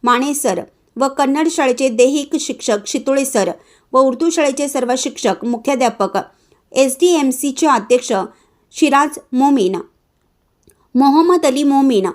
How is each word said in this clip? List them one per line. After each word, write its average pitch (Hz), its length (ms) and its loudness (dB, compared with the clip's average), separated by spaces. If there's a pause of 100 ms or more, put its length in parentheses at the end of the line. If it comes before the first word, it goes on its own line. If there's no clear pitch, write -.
माने 247 300 0
सर 196 260 -2 (400)
व 269 80 0
कन्नड 277 440 0
शाळेचे 262 380 0
देहिक 277 500 0
शिक्षक - 380 -4 (100)
शितोळे 269 380 -2
सर 196 260 -2 (420)
व 262 60 4
उर्दू 269 300 2
शाळेचे 294 380 -2
सर्व 247 300 -2
शिक्षक, 233 480 -4
मुख्याध्यापक, 233 760 -2 (520)
एसडीएमसीचे 269 960 0
अध्यक्ष 247 460 0 (580)
शिराज 277 480 0 (140)
मोमीन, 254 420 2 (1200)
मोहम्मद 320 500 4
अली 285 180 0
मोमीन 269 520 2